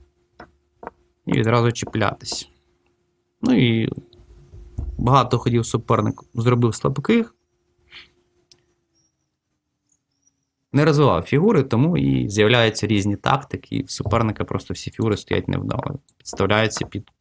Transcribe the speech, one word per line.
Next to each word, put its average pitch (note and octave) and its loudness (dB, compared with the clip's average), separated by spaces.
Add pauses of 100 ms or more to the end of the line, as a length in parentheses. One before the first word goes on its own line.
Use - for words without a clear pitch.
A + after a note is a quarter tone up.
(1300)
І - -4
відразу A#2 2
чіплятись. - -6 (920)
Ну B3+ 2
і A#2 2 (1120)
багато B2 2
ходів A#2 0
суперник A2 -2 (120)
зробив A#2+ 2
слабких. G#3+ -2 (3500)
Не C#3+ 2
розвивав C#3 4
фігури, E3 2
тому D3+ 2
і B2+ 0
з'являються G#2+ 2
різні G2+ 0
тактики, - -4
і - -4
в - -10
суперника A2+ -2
просто - -8
всі - -10
фігури G#2+ -2
стоять F#2 -4
невдало, - -6 (200)
підставляються G#2 -2
під - -12 (100)